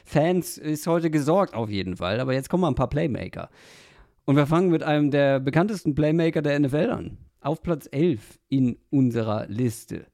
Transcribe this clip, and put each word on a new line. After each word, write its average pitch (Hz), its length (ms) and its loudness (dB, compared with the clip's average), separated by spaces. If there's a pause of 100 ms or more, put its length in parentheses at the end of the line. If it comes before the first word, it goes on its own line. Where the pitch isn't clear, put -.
Fans 165 520 0
ist 151 300 -6
heute 170 220 2
gesorgt 156 440 2
auf 113 160 -4
jeden 92 260 -4
Fall. 92 240 -2
Aber 131 140 -2
jetzt 135 160 -4
kommen 180 120 0
mal 170 80 2
ein 127 60 -2
paar 127 140 0
Playmaker. 139 600 -6 (760)
Und 139 100 2
wir 147 120 4
fangen 175 220 2
mit 160 140 2
einem 147 280 2
der 139 280 2
bekanntesten 156 560 0
Playmaker 160 460 2
der 143 140 0
N 143 100 2
F 127 80 -2
L 185 180 0
an. - 260 -8 (220)
Auf 151 220 -4
Platz 165 300 -4
elf 139 480 -2 (100)
in 127 280 2 (120)
unserer 117 580 2
Liste. 110 680 -4